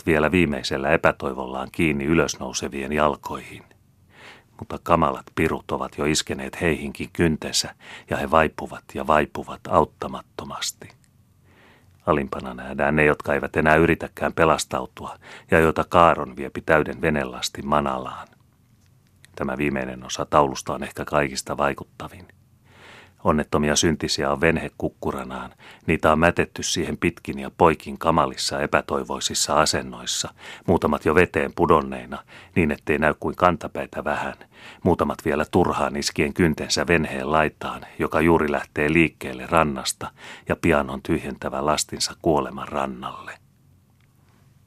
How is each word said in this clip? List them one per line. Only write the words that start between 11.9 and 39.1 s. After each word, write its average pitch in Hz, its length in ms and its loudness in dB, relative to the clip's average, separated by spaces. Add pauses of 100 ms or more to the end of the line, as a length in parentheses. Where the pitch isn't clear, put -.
Alimpana 67 480 0
nähdään 69 420 -2
ne, 76 80 6
jotka 73 300 2
eivät 69 220 -4
enää 78 200 6
yritäkään 78 560 2
pelastautua, - 880 -2 (320)
ja 87 80 6
joita 80 300 4
Kaaron 76 480 4
viepi 69 240 -10
täyden 76 400 0
venelastin 69 640 -4
manalaan. 67 640 -2 (1080)
Tämä 69 200 -6
viimeinen 65 480 -4
osa - 220 -6
taulusta 71 480 2
on 64 80 -8
ehkä - 220 -8
kaikista 69 520 -2
vaikuttavin. - 720 -6 (960)
Onnettomia 76 520 2
syntisiä 76 560 0
on 69 80 -2
venhe 78 380 0
kukkuranaan. 65 760 -8 (320)
Niitä 80 260 4
on 78 60 4
mätetty 82 440 2
siihen 76 360 -4
pitkin 78 400 -4
ja 67 120 -10
poikin 73 480 2
kamalissa 71 640 0
epätoivoisissa 71 1000 -2
asennoissa, - 760 -4 (320)
muutamat 78 380 2
jo 80 100 4
veteen 78 420 4
pudonneina, 69 640 2 (380)
niin 82 140 2
ettei 71 280 -2
näy 76 220 4
kuin 76 160 -6
kantapäitä 76 680 0
vähän, 69 300 -4 (480)
muutamat 80 420 2
vielä 76 260 0
turhaan 73 460 2
iskien 71 380 -2
kyntensä 78 520 0
venheen 76 460 0
laitaan, 78 540 0 (120)
joka 80 220 0
juuri 80 320 4
lähtee 76 400 -2
liikkeelle 71 540 0